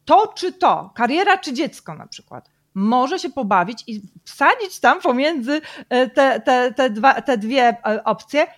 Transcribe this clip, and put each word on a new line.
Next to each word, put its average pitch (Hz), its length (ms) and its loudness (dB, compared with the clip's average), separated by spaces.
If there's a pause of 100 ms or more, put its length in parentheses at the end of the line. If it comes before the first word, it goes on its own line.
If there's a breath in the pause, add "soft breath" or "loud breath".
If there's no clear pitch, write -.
to 403 280 4
czy 349 180 -6
to, 185 420 0
kariera 349 420 0
czy 320 160 -10
dziecko 233 420 -8
na - 120 -18
przykład. - 420 -20 (240)
Może 247 460 0
się 330 100 -6
pobawić 208 580 -2
i 214 140 -12 (220)
wsadzić 392 560 -2
tam 294 220 2
pomiędzy, 285 600 -2 (280 loud breath)
e, 247 200 0
te, 269 300 2
te, 247 340 0
te 262 160 0
dwa, 214 320 2
te 254 160 -2
dwie, 240 260 0
e, 220 400 0
opcje 285 440 -2 (100)